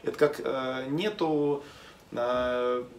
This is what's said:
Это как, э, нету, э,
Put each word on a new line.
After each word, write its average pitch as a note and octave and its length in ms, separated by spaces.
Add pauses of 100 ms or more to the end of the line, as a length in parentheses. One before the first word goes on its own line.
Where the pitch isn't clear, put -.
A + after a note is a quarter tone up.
Это - 140
как, D3 260
э, C3 460
нету, D3+ 760 (480)
э, B2 720 (160)